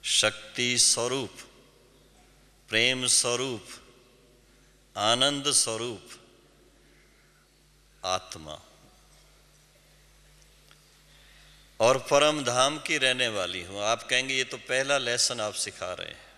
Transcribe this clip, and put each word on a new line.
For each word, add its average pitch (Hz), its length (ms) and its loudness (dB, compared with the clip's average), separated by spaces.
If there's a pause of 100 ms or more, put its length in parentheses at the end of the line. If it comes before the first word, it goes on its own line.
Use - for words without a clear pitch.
शक्ति - 720 0
स्वरूप, 123 600 0 (1300)
प्रेम 123 380 2
स्वरूप, 120 600 0 (1300)
आनंद 131 540 2
स्वरूप 113 580 -2 (2000)
आत्मा 78 540 -6 (3250)
और 123 180 6
परम 147 460 2
धाम 127 360 2
की 151 180 -2
रहने 127 300 2
वाली 92 340 -4
हूँ। 95 200 -10
आप 113 220 0
कहेंगे, 131 320 0
"ये 131 80 0
तो 127 140 -8
पहला 135 400 0
लेसन 120 420 0
आप 107 140 -2
सिखा 90 400 -8
रहे - 140 -10
हैं।" - 300 -18